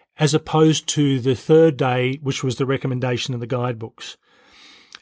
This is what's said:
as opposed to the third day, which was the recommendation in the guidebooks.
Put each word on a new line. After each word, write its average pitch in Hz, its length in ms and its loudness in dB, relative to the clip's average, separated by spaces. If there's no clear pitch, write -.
as 151 160 0
opposed 156 520 2
to 139 360 0
the 131 120 0
third 160 440 4
day, 127 440 -2
which 135 220 -6
was 127 140 -2
the 139 80 -2
recommendation 127 680 -4
in 120 60 -6
the 117 80 -10
guidebooks. 120 680 -8